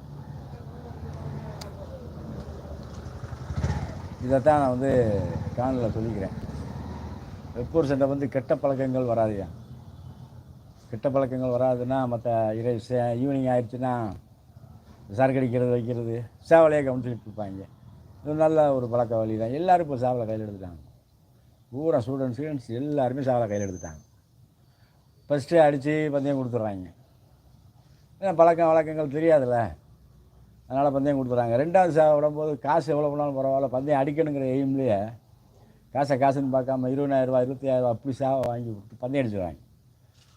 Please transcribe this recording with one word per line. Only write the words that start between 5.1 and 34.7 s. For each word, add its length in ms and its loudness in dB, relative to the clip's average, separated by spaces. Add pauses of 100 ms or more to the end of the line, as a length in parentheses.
காணொளியில 400 0
சொல்லிக்கிறேன். 400 -4 (1160)
வெப்பூர் 320 0
சண்டை 220 4
வந்து 200 0
கெட்ட 280 0
பழக்கங்கள் 560 0
வராதுயா. 340 0 (1400)
கெட்ட 200 -2
பழக்கங்கள் 460 0
வராதுன்னா, 420 2 (140)
மத்த 160 -4 (300)
இறை-, 300 -2
சே-, 340 0
ஈவினிங் 300 0
ஆயிடுச்சுன்னா, 400 0 (1200)
சரக்கு 280 4
அடிக்கிறது, 300 2
வைக்கிறது, 540 -2 (240)
சேவலையே 380 8
கவனிச்சுக்கிட்டு 420 -4
இருப்பாங்க. 340 -10 (600)
இது 120 -4
நல்ல 400 4
ஒரு 140 0
பழக்க 280 2
வழி 220 0
தான். 200 -2
எல்லாரும் 280 4
இப்போ 100 -4
சேவலை 300 0
கையில் 200 -4
எடுத்துட்டாங்க. 360 -12 (880)
பூரா 280 0
ஸ்டூடெண்ட்ஸ், 380 -2
ஸ்டூடெண்ட்ஸ் 340 -6
எல்லாருமே 520 -2
சேவலை 260 2
கையில் 180 -2
எடுத்துட்டாங்க. 360 -10 (1200)
ஃபஸ்ட்டு 400 4
அடிச்சு 440 2
பந்தயம் 280 0
கொடுத்துட்றாங்க. 500 -4 (1300)
ஏன்னா 140 0
பழக்கம் 380 2
வழக்கங்கள் 440 -2
தெரியாதுல்ல, 420 2 (1080)
அதனால 240 0
பந்தயம் 280 0
கொடுத்துட்றாங்க. 460 0
ரெண்டாவது 340 4
சேவை 160 8
விடும்போது 440 0
காசு 340 0
எவ்வளோ 160 2
போனாலும் 300 -2
பரவாயில்ல, 300 0
பந்தயம் 340 2
அடிக்கணுங்கிற 520 0
எய்ம்லேயே 460 2 (920)